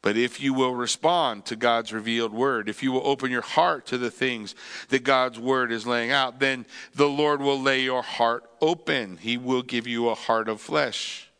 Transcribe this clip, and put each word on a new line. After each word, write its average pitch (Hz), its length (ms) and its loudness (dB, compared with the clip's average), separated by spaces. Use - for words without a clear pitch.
But 104 140 2
if 120 240 0
you 135 140 0
will 127 200 2
respond 123 680 0
to 117 120 -6
God's 117 360 2
revealed 113 400 -2
Word, 113 360 0
if 107 140 -8
you 131 80 0
will 127 160 0
open 135 240 0
your 120 120 -2
heart 165 460 0
to 123 100 -4
the 120 120 -2
things 117 460 -4
that 131 160 2
God's 127 340 2
Word 127 320 0
is 113 160 -4
laying 120 240 0
out, 131 300 0
then 135 240 0
the 147 140 4
Lord 147 340 2
will 139 180 2
lay 131 220 2
your 127 200 0
heart 117 400 0
open. 143 560 0
He 117 180 -2
will 127 260 0
give 123 240 -4
you 117 220 0
a 110 80 0
heart 113 320 0
of 107 120 -4
flesh - 680 -4